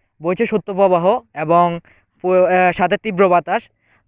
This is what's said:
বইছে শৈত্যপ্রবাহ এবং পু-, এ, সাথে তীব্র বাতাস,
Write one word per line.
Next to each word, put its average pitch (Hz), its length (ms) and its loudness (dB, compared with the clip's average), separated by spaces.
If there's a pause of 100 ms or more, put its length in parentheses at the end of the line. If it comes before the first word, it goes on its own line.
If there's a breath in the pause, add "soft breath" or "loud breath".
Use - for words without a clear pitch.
(220)
বইছে 180 240 -2
শৈত্যপ্রবাহ 190 600 0 (280)
এবং 165 320 0 (580 soft breath)
পু-, 185 240 2
এ, 180 260 2
সাথে 180 240 -2
তীব্র 202 320 -2
বাতাস, 175 320 0 (460)